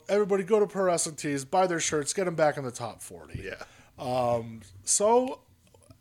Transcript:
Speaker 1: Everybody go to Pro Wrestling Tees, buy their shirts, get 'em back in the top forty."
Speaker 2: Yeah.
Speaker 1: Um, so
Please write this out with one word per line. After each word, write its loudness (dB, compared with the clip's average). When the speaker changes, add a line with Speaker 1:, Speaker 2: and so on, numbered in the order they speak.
Speaker 1:
Everybody 2
go 4
to 4
Pro -2
Wrestling 0
Tees, -4
buy 2
their 0
shirts, -2
get -2
'em -4
back 4
in -8
the -6
top -10
forty." -14
Speaker 2:
Yeah. -10
Speaker 1:
Um, -2
so 2